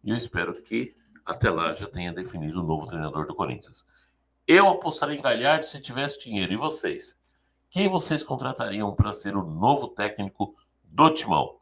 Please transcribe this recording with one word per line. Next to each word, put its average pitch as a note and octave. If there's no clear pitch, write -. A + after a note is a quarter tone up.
E G#2
eu A#2
espero F2+
que A#2+
até -
lá D#2+
já -
tenha F2
definido E2+
o F2+
novo D#2
treinador D2+
do -
Corinthians. -
Eu G3
apostaria D3+
em -
Galhardo C#3
se C#3+
tivesse C#3
dinheiro. A#2+
E G#2
vocês? -
Quem F#3+
vocês D#3
contratariam A2
pra G#2
ser G2
o F#2+
novo G#2+
técnico -
do D#3
timão? D#2+